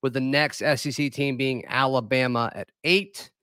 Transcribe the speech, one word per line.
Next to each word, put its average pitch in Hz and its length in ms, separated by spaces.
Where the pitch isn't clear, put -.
with 131 120
the 135 60
next 143 420
S 143 240
E 147 40
C 139 200
team 139 260
being 131 320
Alabama 123 880
at - 140
eight 190 480